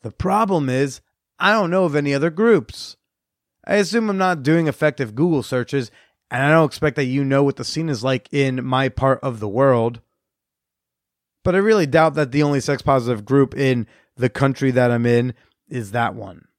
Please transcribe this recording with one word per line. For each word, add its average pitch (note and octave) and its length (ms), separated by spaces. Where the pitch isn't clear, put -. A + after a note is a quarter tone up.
The A2 100
problem F#3+ 560
is, C3 320
I G3 140
don't F#3 160
know F#3 160
of D3 100
any C#3+ 180
other C#3+ 160
groups. F#3 680
I - 100
assume G#3 340
I'm F#3+ 80
not F3+ 260
doing D#3+ 240
effective C3+ 480
Google D3+ 280
searches, B2+ 460
and B2+ 140
I C#3+ 60
don't D#3+ 160
expect C#3+ 300
that C#3+ 100
you C3+ 180
know C#3 200
what C#3 120
the B2+ 80
scene D#3+ 240
is A#2 160
like C3 300
in C3 320
my C3 240
part C3+ 320
of B2 180
the G#2+ 80
world. A#2 540
But F3+ 120
I G3 40
really G#3 260
doubt D#3 300
that C#3+ 160
the D3 120
only C#3+ 160
sex C#3 220
positive B2 420
group C3+ 320
in C3 320
the B2 120
country C3+ 420
that B2 200
I'm A#2+ 140
in A#2+ 280
is A#2 220
that A#2 240
one. F#2+ 320